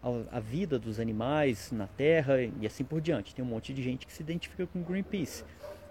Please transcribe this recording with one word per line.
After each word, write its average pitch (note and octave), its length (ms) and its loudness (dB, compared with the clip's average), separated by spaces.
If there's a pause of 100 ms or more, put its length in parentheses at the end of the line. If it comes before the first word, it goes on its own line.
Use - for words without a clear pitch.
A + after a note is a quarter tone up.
à, A#2+ 360 -2
à - 20 -2
vida C3+ 400 0
dos A2+ 200 -4
animais A#2 720 2
na G#2+ 140 -2
Terra C#3 560 6
e G#2+ 240 -2
assim G#2+ 180 -2
por D#3 160 -2
diante. D3+ 360 0
Tem B2+ 100 -2
um - 20 0
monte A2+ 240 -4
de C3+ 120 -2
gente B2+ 240 -2
que - 40 -18
se - 120 -10
identifica E3+ 420 -4
com F3+ 140 -4
o F3 40 -2
Greenpeace. F#3 600 -2 (480)